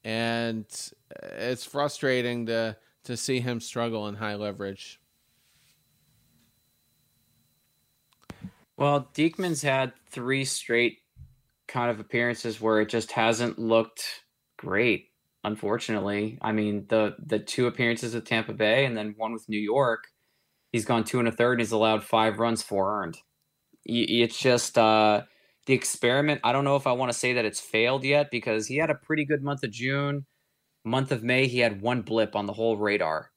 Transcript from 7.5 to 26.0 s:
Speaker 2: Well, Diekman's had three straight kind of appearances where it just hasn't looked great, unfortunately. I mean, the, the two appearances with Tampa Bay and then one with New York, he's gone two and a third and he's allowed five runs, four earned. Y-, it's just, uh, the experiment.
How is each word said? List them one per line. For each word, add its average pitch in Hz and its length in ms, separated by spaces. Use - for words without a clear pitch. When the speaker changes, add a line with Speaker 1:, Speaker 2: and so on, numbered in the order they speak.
Speaker 2:
Well, 143 360
Diekman's 160 480
had 131 320
three 131 340
straight 120 560
kind 120 240
of 107 80
appearances 120 600
where 110 220
it 107 80
just 113 220
hasn't 117 480
looked 113 640
great, 101 520
unfortunately. 104 1000
I 110 100
mean, 104 380
the, 110 340
the 110 140
two 120 300
appearances 117 480
with 113 100
Tampa 113 280
Bay 110 320
and 117 120
then 107 200
one 110 160
with 110 140
New 107 120
York, 113 480
he's 110 140
gone 117 180
two 123 160
and 117 80
a 113 40
third 120 220
and 117 80
he's 110 120
allowed 110 300
five 110 360
runs, 113 240
four 101 400
earned. 82 160
Y-, 117 200
it's 117 320
just, 123 400
uh, 110 440
the 135 80
experiment. 143 680